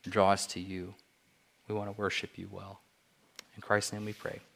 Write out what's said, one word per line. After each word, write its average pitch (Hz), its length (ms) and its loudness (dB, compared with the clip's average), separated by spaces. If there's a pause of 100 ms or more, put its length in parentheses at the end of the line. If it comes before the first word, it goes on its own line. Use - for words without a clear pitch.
and - 80 -8
draw 98 180 8
us 98 180 4
to - 120 -6
you. 92 340 -8 (720)
We 107 60 -2
want 101 140 -2
to 101 120 -8
worship - 380 -2
you 95 120 -10
well. 98 300 -14 (760)
In 104 40 -14
Christ's - 320 2
name 107 140 -6
we 107 80 -6
pray. - 260 -8 (160)